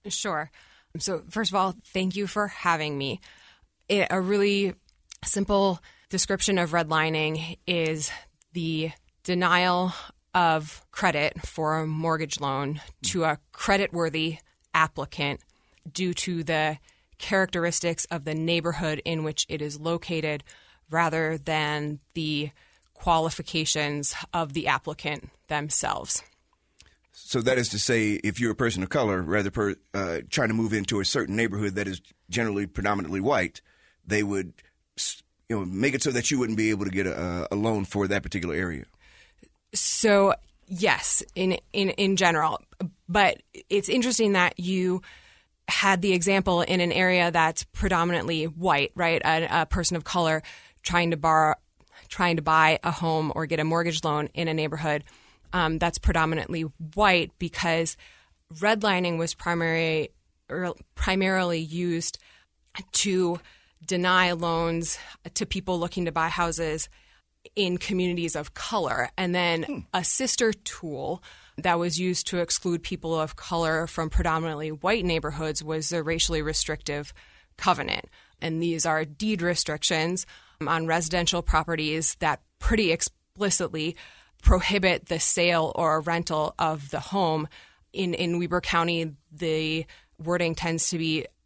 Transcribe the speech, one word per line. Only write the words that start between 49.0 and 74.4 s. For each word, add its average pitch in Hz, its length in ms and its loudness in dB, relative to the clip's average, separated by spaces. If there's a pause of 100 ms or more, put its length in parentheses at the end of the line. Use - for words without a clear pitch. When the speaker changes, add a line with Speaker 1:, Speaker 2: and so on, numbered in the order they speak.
Speaker 1:
A, 160 380 2
a 160 40 0
person 175 300 0
of 156 80 -4
color 160 400 0 (400)
trying 170 280 2
to 165 60 0
borrow, 156 380 4 (520)
trying 175 300 0
to 160 40 -2
buy 160 420 6
a 170 80 0
home 160 440 0
or 160 100 -2
get 151 140 -2
a 151 40 0
mortgage 165 400 0
loan 151 300 0
in 165 140 -2
a 160 60 0
neighborhood, 151 500 -2 (500)
um, 160 260 0
that's 175 200 0
predominantly 160 600 0 (320)
white, 185 460 4
because 165 580 0 (580)
redlining 185 640 0
was 165 180 0
primary-, 165 760 0 (400)
er, 175 240 -4 (220)
primarily 190 640 2
used 170 580 -2 (760)
to 180 460 2 (460)
deny 180 460 2
loans 165 640 0 (380)
to 208 100 -2
people 185 340 -4
looking 175 260 -4
to 165 60 -2
buy 165 180 -2
houses 165 600 -2 (640)
in 180 220 0
communities 180 580 0
of 151 180 -6
color. 131 640 -2
And 180 160 0
then 170 300 0
Speaker 2:
Hmm. 285 160 -8 (140)
Speaker 1:
a 185 100 0
sister 240 500 4
tool 151 720 -8 (340)
that 170 220 2
was 170 200 0
used 180 280 0
to 180 120 -2
exclude 170 440 0
people 165 360 -4
of 156 160 -4
color 165 520 -2
from 160 220 -4
predominantly 160 600 0